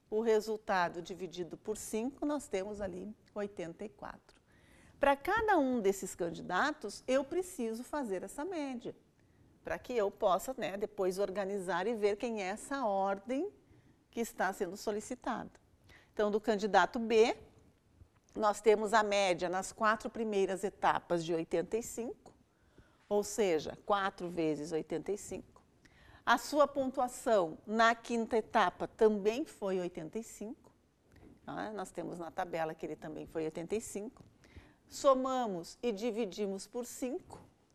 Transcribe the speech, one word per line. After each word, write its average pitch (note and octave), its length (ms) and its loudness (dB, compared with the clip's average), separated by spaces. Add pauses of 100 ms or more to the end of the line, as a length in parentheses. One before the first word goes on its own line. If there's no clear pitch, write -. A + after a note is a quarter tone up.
(120)
o G#3+ 100 0
resultado G#3 800 2
dividido E3+ 560 -8
por G#3+ 180 -6
cinco, A#3+ 520 -4
nós D4 200 -4
temos G3+ 340 -4
ali F#3 340 -8 (180)
oitenta G3+ 500 -8
e A3 60 -10
quatro. - 500 -18 (600)
Pra C#4 160 6
cada G#4 420 4
um B3+ 220 4
desses G3 340 0
candidatos, F3+ 960 -2
eu C4 160 2
preciso B3+ 600 -4
fazer G#3 380 -4
essa A#3 240 -8
média, C#4 500 -6 (680)
pra D#3+ 160 -4
que - 140 -8
eu G3+ 180 2
possa, F#3+ 440 2
né, F3+ 220 -4
depois G3 400 -2
organizar F#3+ 720 -2
e A#3+ 80 0
ver G#3 200 2
quem A3 280 -4
é F3+ 40 -4
essa B3 380 -4
ordem G3+ 680 -2 (600)
que - 80 -6
está F#3+ 340 -2
sendo F#3+ 240 -6
solicitada. G#3+ 760 -6 (600)
Então, G#3 160 2
do G#3 100 2
candidato G3+ 600 4
B, A3+ 360 6 (1000)
nós G#3 260 2
temos G#3 320 6
a A3 80 6
média G3 480 2
nas F#3 220 -4
quatro A3 380 0
primeiras G3 540 0
etapas E3+ 640 0
de E3+ 80 -2
oitenta E3+ 440 -2
e G#3+ 60 -4
cinco, - 500 -10 (760)
ou G#3 160 2
seja, E3+ 600 0
quatro G3 440 0
vezes D#3 420 -2
oitenta D#3+ 400 -4
e G#3 60 -4
cinco. - 460 -14 (640)
A B3 120 6
sua C#4+ 300 4
pontuação B3 1000 0
na A3+ 300 6
quinta A#3 420 -2
etapa F#3 500 2
também G#3+ 580 4
foi F#3+ 340 -4
oitenta F3 400 -6
e A#3 40 -8
cinco. - 480 -14 (720)
Tá? F3+ 280 -10
Nós F#3+ 180 -8
temos E3 300 -8
na E3 100 -10
tabela E3 460 -4
que - 100 -8
ele D#3 100 -8
também D3+ 300 -12
foi D#3+ 200 -4
oitenta E3+ 300 -4
e A3+ 60 -2
cinco. - 420 -10 (640)
Somamos B3+ 920 2
e A#3+ 100 0
dividimos G3+ 760 -4
por A#3+ 180 -8
cinco, - 540 -8 (360)